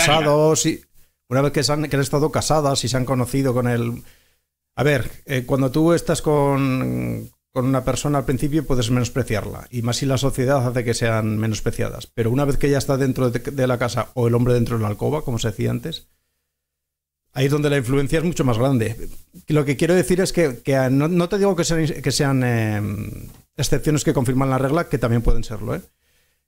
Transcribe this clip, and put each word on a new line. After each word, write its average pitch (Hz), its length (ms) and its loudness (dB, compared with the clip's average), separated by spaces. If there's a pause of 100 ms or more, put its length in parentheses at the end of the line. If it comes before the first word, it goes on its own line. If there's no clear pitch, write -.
casados, 151 600 4
y - 140 -2 (480)
una 127 140 0
vez 139 100 0
que 151 100 0
se 139 100 0
han, 151 180 -2
que 143 60 0
han 139 60 2
estado 147 300 0
casadas 139 520 0
y 120 40 -2
se 117 80 -2
han 127 80 0
conocido 131 500 0
con 120 140 0
el, 120 340 -2 (760)
a 120 60 -2
ver, 143 280 0 (160)
eh, 131 200 -2
cuando 131 240 0
tú 160 220 4
estás 165 300 0
con, 127 1080 0 (220)
con 127 140 -2
una 131 180 0
persona 143 340 0
al 135 60 -2
principio 151 420 0
puedes 123 240 0
menospreciarla, 120 800 -2
y 120 120 -6
más 120 160 -2
si 143 80 -2
la 131 120 0
sociedad 131 480 0
hace 123 160 -2
que 117 120 -2
sean 110 440 0
menospreciadas. 110 720 -4
Pero 113 240 -2
una 139 120 2
vez 143 140 0
que 147 100 2
ya 139 100 2
está 131 180 0
dentro 127 340 0
de, 117 80 -4
de 135 300 -2
la 123 100 0
casa 120 360 -2
o 120 120 0
el 117 80 2
hombre 123 200 2
dentro 120 220 2
de 110 60 0
la 107 60 0
alcoba, 120 360 -4
como 123 140 -4
se 117 120 -2
decía 117 200 -4
antes, 123 380 -8 (1200)
ahí 135 140 0
es 139 60 2
donde 147 180 2
la 143 80 2
influencia 139 400 0
es 156 60 0
mucho 165 200 0
más 120 140 2
grande. 117 500 0 (400)
Lo 151 160 2
que 135 120 0
quiero 170 180 2
decir 180 260 2
es 185 120 -2
que, 143 300 0
que 139 120 0 (160)
no, 139 180 2
no 175 200 2
te 202 100 -2
digo 196 180 2
que 160 80 0
sean, 160 220 0
que 143 260 -2
sean, 139 320 2
eh, 110 360 0 (760)
excepciones 147 480 0
que 160 100 2
confirman 135 360 0
la 131 80 0
regla, 139 300 0
que 143 100 -2
también 120 240 0
pueden - 220 4
serlo, 110 320 -8
¿eh? 185 40 -10 (680)